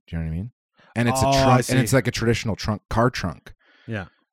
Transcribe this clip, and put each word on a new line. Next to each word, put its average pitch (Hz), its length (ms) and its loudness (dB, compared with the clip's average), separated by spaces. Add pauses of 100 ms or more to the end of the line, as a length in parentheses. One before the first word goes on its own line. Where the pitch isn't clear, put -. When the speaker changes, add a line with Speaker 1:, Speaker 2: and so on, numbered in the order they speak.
Speaker 1:
Do - 80 -10
you 82 60 -4
know 80 60 -6
what 80 60 -6
I - 20 -4
mean? 104 160 -8 (440)
And 120 140 0
it's 131 120 0
a 135 40 2
Speaker 2:
Oh, 135 40 2
I 139 140 4
Speaker 1:
trunk, 131 140 6
and 123 80 0
Speaker 2:
see. 127 120 0
Speaker 1:
it's 123 160 2
like 127 140 2
a 120 40 -2
traditional 113 440 -2
trunk, 107 340 -4
car 117 200 2
trunk. - 440 -8 (340)
Speaker 2:
Yeah. 107 180 -8 (280)